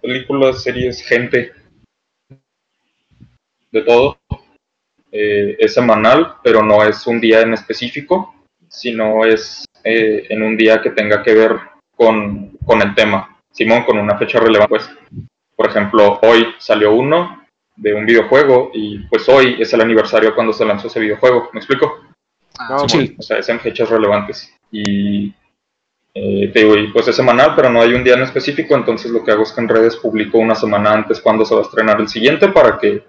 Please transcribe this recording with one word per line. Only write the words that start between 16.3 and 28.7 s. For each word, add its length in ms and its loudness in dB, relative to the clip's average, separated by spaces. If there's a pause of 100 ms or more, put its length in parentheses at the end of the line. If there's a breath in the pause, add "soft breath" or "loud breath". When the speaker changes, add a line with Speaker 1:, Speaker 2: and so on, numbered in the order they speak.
Speaker 1:
salió 360 0
uno 500 -2 (320)
de 180 -4
un 140 -4
videojuego 680 2
y, 340 -8
pues, 220 -2
hoy 300 4
es 140 -2
el 80 2
aniversario 520 2
cuando 200 -2
se 120 -2
lanzó 220 -4
ese 120 -8
videojuego. 540 0
¿Me 60 -12
explico? 400 -4 (580)
Speaker 2:
Ah, 140 -12
Speaker 3:
No, 180 -4
Speaker 4:
Sí. 80 0
Speaker 3:
güey. 220 -2
Speaker 1:
O 20 -18
sea, 160 -6
es 120 -6
en 100 -4
fechas 300 -6
relevantes. 640 -2 (200)
Y, 600 -4 (840)
eh, 360 -4
te 100 2
digo, 140 6
y, 160 0
pues, 160 0
es 80 -2
semanal, 400 2
pero 140 2
no 120 2
hay 120 4
un 100 -2
día 120 4
en 80 -2
específico, 520 -4